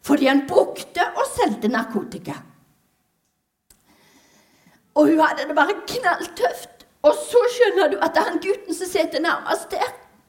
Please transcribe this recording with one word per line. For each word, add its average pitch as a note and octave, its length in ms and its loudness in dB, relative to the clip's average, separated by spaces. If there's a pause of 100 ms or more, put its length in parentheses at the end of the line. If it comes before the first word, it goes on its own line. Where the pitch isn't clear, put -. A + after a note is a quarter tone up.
fordi C#4 240 2
han C#4 220 2
brukte - 560 0 (120)
og C5+ 160 0
solgte A#3 360 0
narkotika. - 680 -6 (2500)
Og D4 140 6
hun D#4 120 4
hadde D4 280 0
det D4 80 -2
bare D#4+ 220 2 (100)
knalltøft. - 800 -4 (340)
Og - 160 6
så - 220 2 (100)
skjønner G4 400 2
du - 80 -2
at D#4+ 200 0
han - 240 -2
gutten F#4+ 320 -4
som F#4 120 -6
sitter D#4+ 340 -2
nærmest - 500 -2
der - 180 -2 (400)